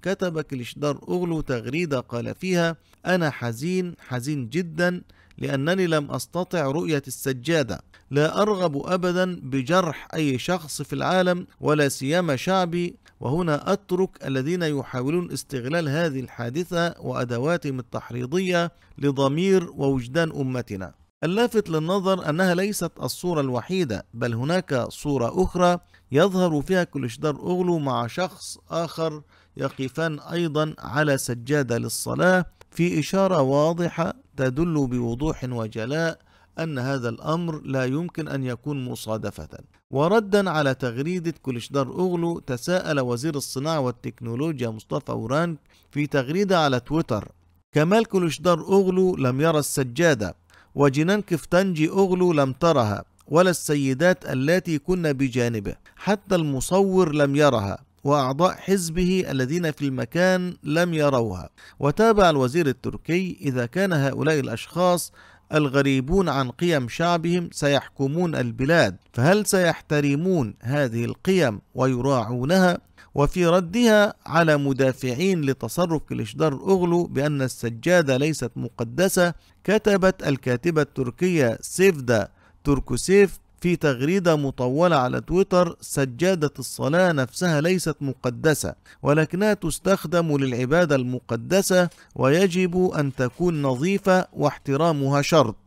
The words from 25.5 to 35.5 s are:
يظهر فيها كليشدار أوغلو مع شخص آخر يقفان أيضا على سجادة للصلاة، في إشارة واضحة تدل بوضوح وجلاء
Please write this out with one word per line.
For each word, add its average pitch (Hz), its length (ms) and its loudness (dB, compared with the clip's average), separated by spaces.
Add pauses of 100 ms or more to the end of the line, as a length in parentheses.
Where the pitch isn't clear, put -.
يظهر 175 500 2
فيها 180 220 0
كليشدار 139 520 -4
أوغلو 175 440 0
مع 123 280 -2
شخص 180 500 -8 (120)
آخر 160 520 -6 (360)
يقفان 143 640 -4
أيضا 156 600 -2
على 143 380 0
سجادة 120 600 -2
للصلاة، 135 680 0 (260)
في 170 280 0
إشارة 185 420 2
واضحة 156 720 0 (240)
تدل 143 500 0
بوضوح 123 560 -4
وجلاء 123 760 -4 (400)